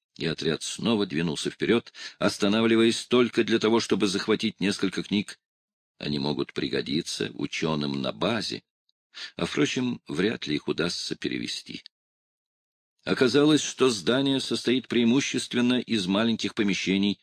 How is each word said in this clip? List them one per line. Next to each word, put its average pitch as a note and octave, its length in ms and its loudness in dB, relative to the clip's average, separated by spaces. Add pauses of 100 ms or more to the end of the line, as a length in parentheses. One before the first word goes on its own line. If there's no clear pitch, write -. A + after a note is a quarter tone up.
(160)
И - 100 -4
отряд D#2 360 -2
снова G2+ 440 -2
двинулся D#2 440 -2
вперед, G#2 420 0 (260)
останавливаясь A2+ 880 2
только A#2+ 360 4
для G#2+ 160 2
того, A2 220 4
чтобы G#2 260 2
захватить G2+ 540 0
несколько F#2+ 420 -2
книг. - 360 -2 (600)
Они D2 200 -4
могут C#2 340 -2
пригодиться C2+ 840 -4
ученым D2 680 -2
на B1+ 100 -4
базе. F2+ 500 -4 (720)
А, C#3 100 -4
впрочем, B2+ 640 -2
вряд A2 380 -2
ли D2 100 -2
их - 120 -8
удастся - 460 -4
перевести. - 680 -8 (1200)
Оказалось, C#3 580 4
что - 260 2
здание B2 520 0
состоит A#2+ 480 -2
преимущественно A#2+ 920 2
из G#2 260 -2
маленьких G#2 480 0
помещений, G2 680 0